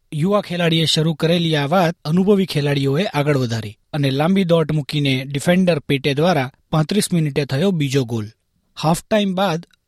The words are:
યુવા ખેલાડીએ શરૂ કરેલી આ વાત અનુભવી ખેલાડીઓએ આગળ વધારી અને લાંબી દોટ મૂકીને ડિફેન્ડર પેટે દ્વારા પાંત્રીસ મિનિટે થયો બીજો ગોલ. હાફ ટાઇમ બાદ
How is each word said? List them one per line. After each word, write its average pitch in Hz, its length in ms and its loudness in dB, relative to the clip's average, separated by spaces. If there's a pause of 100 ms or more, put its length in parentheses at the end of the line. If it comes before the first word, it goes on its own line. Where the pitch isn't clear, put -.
(140)
યુવા 190 280 0
ખેલાડીએ 165 440 0
શરૂ 156 280 0
કરેલી 165 420 0
આ 143 120 0
વાત 170 280 2 (100)
અનુભવી 190 400 2
ખેલાડીઓએ 143 600 0
આગળ 147 320 0
વધારી 113 400 -4 (160)
અને 143 160 0
લાંબી 165 340 2
દોટ 165 280 2
મૂકીને 147 420 0 (120)
ડિફેન્ડર 170 540 2
પેટે 143 340 -2
દ્વારા 151 400 0 (180)
પાંત્રીસ 165 420 0
મિનિટે 156 320 0
થયો 143 260 0
બીજો 143 340 0
ગોલ. 113 220 -6 (500)
હાફ 160 260 0
ટાઇમ 202 320 0
બાદ 175 300 -2 (220)